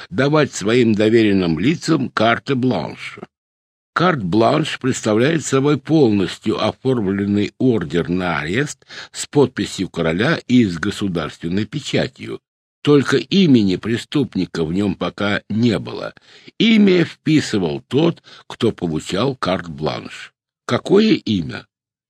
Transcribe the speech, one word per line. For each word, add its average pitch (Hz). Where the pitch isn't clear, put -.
давать 143
своим 113
доверенным 101
лицам 143
карте 117
бланш. 117
Карт-бланш 131
представляет 123
собой 135
полностью 107
оформленный 101
ордер 85
на 87
арест 101
с -
подписью 104
короля 85
и 123
с 85
государственной 90
печатью. 123
Только 143
имени 127
преступника 98
в 80
нем 98
пока 101
не 110
было. 113
Имя 202
вписывал 98
тот, 165
кто -
получал 90
карт-бланш. 78
Какое 190
имя? -